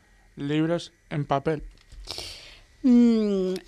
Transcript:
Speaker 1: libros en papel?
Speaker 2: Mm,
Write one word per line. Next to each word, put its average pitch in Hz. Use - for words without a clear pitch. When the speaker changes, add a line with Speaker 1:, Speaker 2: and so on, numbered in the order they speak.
Speaker 1:
libros 156
en 147
papel? 143
Speaker 2:
Mm, 220